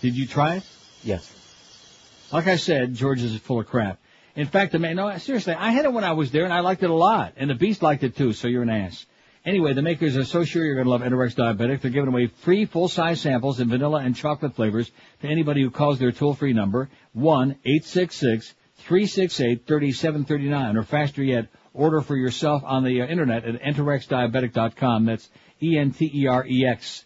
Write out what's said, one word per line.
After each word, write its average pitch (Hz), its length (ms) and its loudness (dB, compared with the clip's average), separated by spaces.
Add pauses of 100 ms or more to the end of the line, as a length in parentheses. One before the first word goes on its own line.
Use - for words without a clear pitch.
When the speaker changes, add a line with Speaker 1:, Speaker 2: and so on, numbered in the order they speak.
Speaker 1:
Did 123 140 0
you 131 120 -4
try 151 300 0
it? 190 60 -10 (400)
Speaker 2:
Yes. 95 320 -6 (960)
Speaker 1:
Like 165 140 -2
I 185 120 2
said, 131 360 0
George 127 300 0
is 113 140 -2
full 120 220 -2
of 107 60 -4
crap. 104 320 -2 (380)
In 147 100 -4
fact, 196 260 0
the 165 60 0
man, 165 200 -2
no, 196 200 -4
seriously, 190 380 -4
I 196 160 -2
had 277 140 2
it 269 60 2
when 233 120 -2
I 175 80 0
was 156 180 0
there, 151 140 2
and 180 100 0
I 175 60 2
liked 180 240 0
it 175 80 2
a - 20 2
lot. 165 440 2
And 139 120 -4
the 131 60 0
Beast 190 260 0
liked 151 220 2
it, 127 120 -2
too, 123 180 2
so 120 140 -4
you're 123 140 0
an 117 80 0
ass. 101 340 -4 (400)
Anyway, 170 300 2
the 135 80 0
makers 156 340 0
are 131 100 0
so 170 180 0
sure 165 200 0
you're 147 120 0
gonna 127 160 2
love 123 100 2
Enterex 127 320 0
Diabetic, 120 480 0
they're 131 80 -2
giving 135 200 0
away 123 180 2
free 190 380 2
full-size 170 540 0
samples 131 400 0
in 120 100 2
vanilla 147 280 0
and 127 180 0
chocolate 147 380 -4
flavors 113 380 0 (320)
to 143 40 -6
anybody 147 360 2
who 127 80 0
calls 147 260 0
their 123 140 2
toll-free 143 420 0
number, 110 340 0 (260)
one 135 420 2 (100)
eight 147 200 0
six 180 300 -2
six, 113 380 0 (240)
three 190 300 2
six 185 340 -2
eight, 120 240 0
thirty 147 280 0
seven 151 300 -2
thirty 143 260 -2
nine, 123 280 0
or 110 60 0
faster 143 400 -2
yet, 123 240 0 (260)
order 151 280 2
for 143 140 -4
yourself 135 480 0
on 131 200 -2
the, 127 180 0
uh, 123 60 -2
internet 135 360 0
at 117 160 -6
Enterex 143 480 -2
diabetic 123 460 0
dot 117 220 0
com. 117 300 2
That's 113 220 -2 (360)
E 160 160 2
N 139 140 0
T 156 200 -2
E 139 140 0
R 127 180 2
E 131 200 2
X - 400 -4